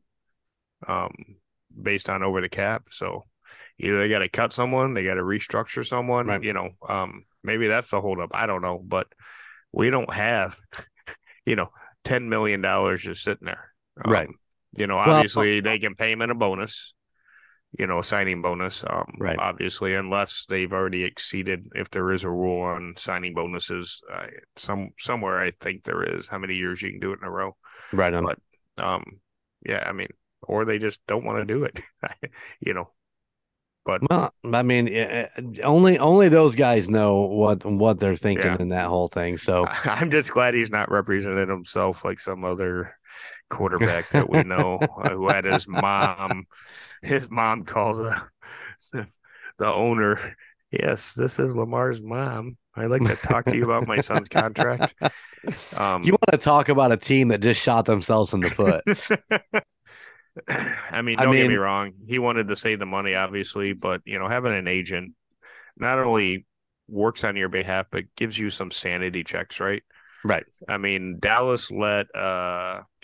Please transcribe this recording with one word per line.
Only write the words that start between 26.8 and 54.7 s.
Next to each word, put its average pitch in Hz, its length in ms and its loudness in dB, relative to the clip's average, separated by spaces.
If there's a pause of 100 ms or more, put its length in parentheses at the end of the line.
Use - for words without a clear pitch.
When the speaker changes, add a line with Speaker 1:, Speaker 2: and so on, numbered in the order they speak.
Speaker 1:
you 95 80 -6
can 95 100 -12
do 95 120 -4
it 95 80 -8
in 95 60 -12
a 92 40 -10
row. 95 260 -6 (360)
Speaker 2:
Right 90 220 2
on. 87 100 0
Speaker 1:
But, 85 140 -2 (400)
um, 95 420 -6 (460)
yeah, 107 220 -4
I 98 40 -6
mean, 95 160 -8 (340)
or 107 220 -2
they 110 140 0
just 107 280 -4
don't 113 180 -2
wanna 110 220 -2
do 127 180 -2
it, - 160 -8 (220)
<laughs> - 580 -12
you 98 140 -4
know. 90 160 -8 (960)
But 92 240 0
Speaker 2:
Well, 175 220 2 (200)
I 120 100 4
mean, 123 260 4
eh, 113 380 -2 (100)
eh, 120 60 -10 (200)
only, 170 360 8
only 175 300 8
those 156 260 8
guys 117 340 4
know 104 340 6
what, 104 420 4
what 104 360 4
they're 98 160 2
thinking 95 300 2
Speaker 1:
Yeah. 85 120 2
Speaker 2:
in 90 120 0
that 90 180 0
whole 90 200 2
thing. 87 280 -2
So 90 300 2
Speaker 1:
<laughs> - 180 -4
I'm 147 260 0
just 147 220 2
glad 123 220 4
he's 113 160 0
not 107 200 0
representing 98 580 0
himself 95 560 -2
like 92 160 -2
some 92 240 -6
other 90 520 -4 (540)
quarterback 90 600 0
that - 200 2
we 156 120 4
know, 92 360 0
Speaker 2:
<laughs> - 240 -2
Speaker 1:
uh, - 80 2
who 95 180 -2
had 98 160 2
his 95 240 0
mom 98 800 -2 (580)
his 131 260 -2
mom 113 340 0
calls 110 340 0
the, - 1080 -10 (520)
the 104 80 0
owner. 107 520 2 (520)
"Yes, - 440 -2
this 123 240 -2
is 131 180 0
Lamar's 117 460 -2
mom. 120 540 -6 (180)
I'd 113 160 -2
like 127 140 4
to 107 120 2
talk 117 300 0
to 117 100 2
you 120 80 2
about 117 220 0
my 113 120 0
son's 107 300 0
contract." 123 720 0